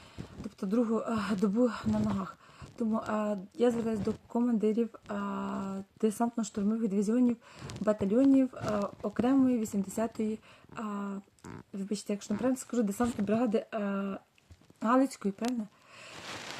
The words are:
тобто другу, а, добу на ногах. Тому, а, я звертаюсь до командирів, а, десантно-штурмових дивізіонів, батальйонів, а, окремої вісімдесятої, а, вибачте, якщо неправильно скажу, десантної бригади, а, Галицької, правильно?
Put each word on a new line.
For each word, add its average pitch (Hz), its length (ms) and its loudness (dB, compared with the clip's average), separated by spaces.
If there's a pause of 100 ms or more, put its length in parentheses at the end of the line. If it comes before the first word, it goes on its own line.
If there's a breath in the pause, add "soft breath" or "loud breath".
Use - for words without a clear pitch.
(420 loud breath)
тобто - 240 -8
другу, 220 400 2
а, 214 340 -2
добу 220 300 4 (140)
на 214 140 2
ногах. 202 400 -2 (380 loud breath)
Тому, 220 300 0
а, 208 300 0 (180)
я 240 160 4
звертаюсь 226 300 -2
до 214 140 0 (120)
командирів, 226 600 2 (200)
а, 196 720 -6 (180)
десантно-штурмових 220 880 0
дивізіонів, 226 480 4 (440 loud breath)
батальйонів, 247 720 4
а, 208 340 -2 (140)
окремої 254 560 4
вісімдесятої, 220 800 -2 (380 loud breath)
а, 202 400 -6 (560)
вибачте, 202 400 -6
якщо 202 220 -4
неправильно 254 260 0
скажу, 240 220 -2
десантної 208 440 0
бригади, 220 440 2
а, 98 460 -4 (640)
Галицької, 254 520 2
правильно? 226 360 -4 (920 loud breath)